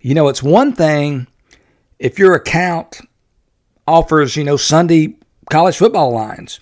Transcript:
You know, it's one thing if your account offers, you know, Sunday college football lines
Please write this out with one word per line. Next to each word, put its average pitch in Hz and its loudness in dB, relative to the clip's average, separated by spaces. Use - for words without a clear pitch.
You 127 -2
know, 156 2
it's 135 -4
one 214 2
thing 147 -2
if - -6
your 190 4
account 170 -4
offers, 156 0
you 151 -4
know, 143 0
Sunday 160 0
college 165 0
football 185 0
lines 110 -10